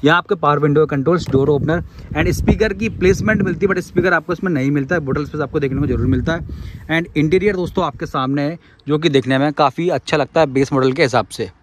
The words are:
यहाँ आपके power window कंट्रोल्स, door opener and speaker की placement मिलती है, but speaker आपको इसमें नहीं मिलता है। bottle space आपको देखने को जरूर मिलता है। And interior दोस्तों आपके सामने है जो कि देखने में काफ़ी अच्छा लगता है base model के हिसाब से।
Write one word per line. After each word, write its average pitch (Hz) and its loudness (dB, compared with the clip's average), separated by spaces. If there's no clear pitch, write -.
यहाँ 160 6
आपके 175 -2
power 147 2
window 151 4
कंट्रोल्स, 147 0
door 135 2
opener 151 0
and 170 0
speaker 202 2
की 214 -4
placement 196 0
मिलती 175 -2
है, 190 2
but 180 -2
speaker 180 0
आपको 165 -2
इसमें 180 -4
नहीं 135 0
मिलता 147 -2
है। 170 0
bottle 147 -4
space 151 -8
आपको 147 -2
देखने 135 -2
को 147 0
जरूर 127 0
मिलता 131 0
है। 165 -8
And 165 -2
interior 180 2
दोस्तों 180 -2
आपके 156 -6
सामने 139 -2
है 160 -4
जो 151 2
कि 160 2
देखने 135 2
में 147 0
काफ़ी 165 0
अच्छा 156 -2
लगता 147 0
है 156 6
base 135 0
model 131 2
के 160 0
हिसाब 123 2
से। 98 -8